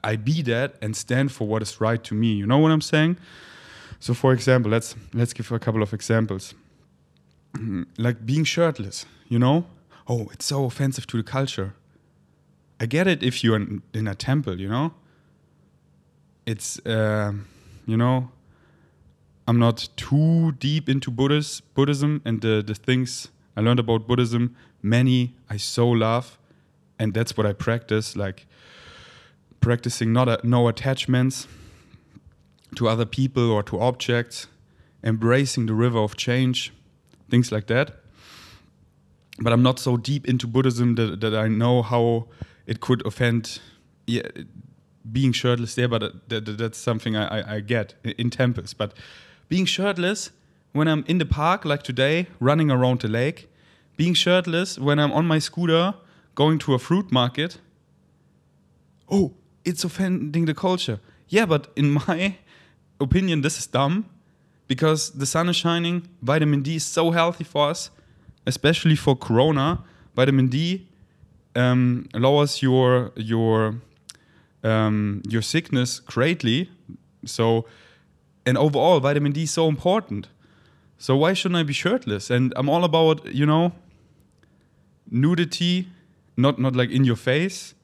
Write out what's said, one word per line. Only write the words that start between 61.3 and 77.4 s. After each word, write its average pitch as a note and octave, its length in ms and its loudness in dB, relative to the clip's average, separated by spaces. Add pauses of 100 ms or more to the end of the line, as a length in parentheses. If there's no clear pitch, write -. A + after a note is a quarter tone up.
but D3+ 280 0
in C#3+ 180 2
my F3+ 500 -2
<laughs> - 60 -20 (520)
opinion, D#3+ 420 2
this D3+ 160 -2
is - 80 -10
dumb, D#3 420 0 (580)
because D#3 440 0
the C#3 160 -6
sun E3 220 -2
is F3 80 0
shining, E3+ 520 -2 (140)
vitamin C#3+ 400 2
D D#3+ 140 -4
is D3+ 80 -6
so E3 260 0
healthy E3+ 340 0
for D3 260 0
us, - 200 -8 (560)
especially D#3 500 2
for C#3 200 2
corona. C#3+ 640 2 (320)
Vitamin C3 340 4
D, E3+ 400 -2 (640)
um, B2 600 2
lowers C#3 480 2
your, B2+ 540 4
your, A2+ 640 0 (840)
um, G#2+ 640 0
your A2 140 -2
sickness C3+ 580 -4
greatly. D3+ 720 -2 (540)
So, A2+ 420 0 (760)